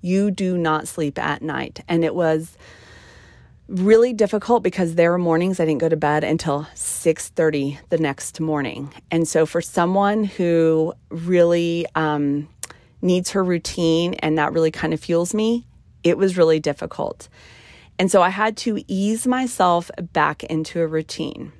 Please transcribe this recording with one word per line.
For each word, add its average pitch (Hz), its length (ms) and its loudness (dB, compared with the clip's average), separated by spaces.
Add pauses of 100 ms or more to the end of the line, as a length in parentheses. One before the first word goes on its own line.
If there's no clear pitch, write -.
You 196 300 0
do 185 260 -2
not 160 300 0
sleep 147 320 -4
at 147 240 -4
night. 135 460 -8
And 165 160 2
it 147 100 0
was 160 420 0 (1080)
really 220 460 4
difficult 214 500 0
because 180 320 -2
there 170 160 4
were 180 80 2
mornings 175 400 0
I 165 60 2
didn't 156 160 0
go 165 80 2
to 160 80 2
bed 151 260 0
until 156 520 -2
six - 560 -2
thirty 143 480 0 (100)
the 170 80 0
next 151 420 -4
morning. 143 540 -4 (180)
And 165 160 0
so 160 200 2
for 170 160 -4
someone 202 600 0
who 165 680 2 (160)
really, 170 840 2
um, 147 540 0 (560)
needs 180 280 0
her 196 120 0
routine 170 680 0
and 156 240 -2
that 147 140 0
really 160 180 2
kind 160 240 -4
of 156 60 -6
fuels 175 340 -2
me, 226 320 0 (360)
it 175 140 4
was 185 220 0
really 160 200 4
difficult. - 680 -6 (680)
And 185 120 2
so 190 120 6
I 180 80 4
had 214 280 -2
to 214 300 -4
ease 208 380 -2
myself 220 640 0 (220)
back 151 320 0
into 160 360 -4
a 165 60 2
routine. - 720 -6